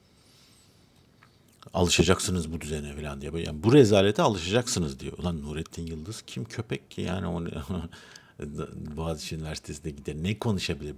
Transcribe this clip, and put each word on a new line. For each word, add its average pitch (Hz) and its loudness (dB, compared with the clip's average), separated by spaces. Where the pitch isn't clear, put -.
"Alışacaksınız 87 4
bu 82 -6
düzene" 73 -8
falan 71 -8
diye. 73 -8
Yani 80 -6
bu 113 4
rezalete 107 8
alışacaksınız 92 0
diyor. - -10
Ulan 87 -2
Nurettin 78 -8
Yıldız 80 -10
kim - -10
köpek - -8
ki - -8
yani 90 -2
onu 85 -4
<laughs> 85 -6
Boğaziçi 80 -6
Üniversitesi'nde 78 -10
gider. 71 -10
Ne 87 -2
konuşabilir? 80 -2